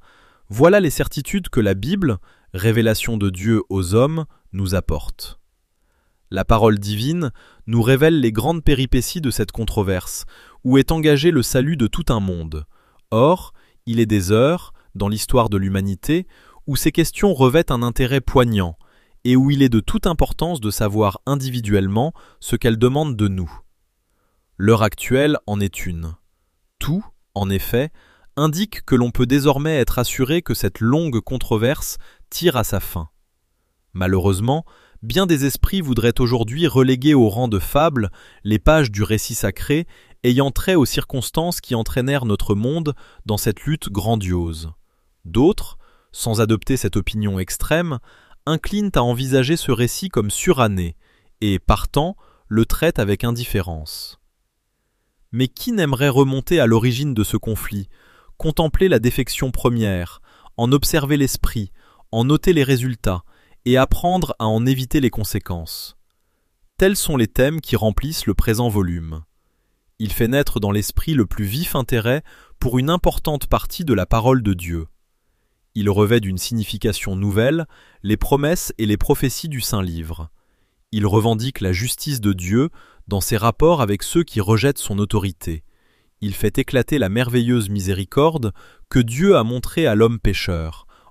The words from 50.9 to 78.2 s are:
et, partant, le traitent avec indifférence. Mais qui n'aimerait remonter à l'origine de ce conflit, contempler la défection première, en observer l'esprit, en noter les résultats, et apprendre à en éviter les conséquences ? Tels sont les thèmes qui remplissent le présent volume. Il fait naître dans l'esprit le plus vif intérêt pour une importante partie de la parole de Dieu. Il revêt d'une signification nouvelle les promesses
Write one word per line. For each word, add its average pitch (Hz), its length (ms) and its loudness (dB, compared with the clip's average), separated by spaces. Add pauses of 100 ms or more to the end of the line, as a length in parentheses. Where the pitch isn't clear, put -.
et, 101 180 0
partant, 147 580 0 (320)
le 110 160 2
traitent - 340 0
avec 101 260 0
indifférence. 92 920 -6 (1120)
Mais 127 180 0
qui - 240 -8
n'aimerait 143 360 2
remonter 135 500 2
à 135 80 4
l'origine 120 480 2
de 107 80 0
ce 107 140 -2
conflit, 104 520 -6 (500)
contempler 160 500 2
la 147 100 4
défection 123 520 -2
première, 107 720 -2 (360)
en 120 160 2
observer 143 440 2
l'esprit, 123 540 0 (400)
en 113 140 0
noter 151 280 2
les 151 120 4
résultats, 123 580 -2 (440)
et 123 100 4
apprendre 175 640 0
à 113 80 -2
en 110 180 0
éviter 131 360 0
les 123 100 2
conséquences ? - 840 -8 (840)
Tels 190 180 4
sont 160 200 -2
les 117 100 2
thèmes 147 340 0
qui - 160 -4
remplissent 110 500 -2
le - 80 0
présent 117 340 0
volume. 85 540 -4 (760)
Il 110 140 -4
fait 113 160 0
naître 131 320 0
dans 101 100 0
l'esprit 104 420 -2
le 123 140 2
plus - 180 -6
vif 120 300 -4
intérêt 123 480 0 (380)
pour 123 180 0
une 131 100 0
importante 160 580 0
partie - 380 -2
de 147 80 2
la 92 140 0
parole 123 360 2
de 101 120 2
Dieu. 85 320 -8 (880)
Il 101 160 0
revêt 104 300 4
d'une 95 180 -4
signification 104 800 -4
nouvelle 110 500 0 (360)
les 101 140 0
promesses 147 640 0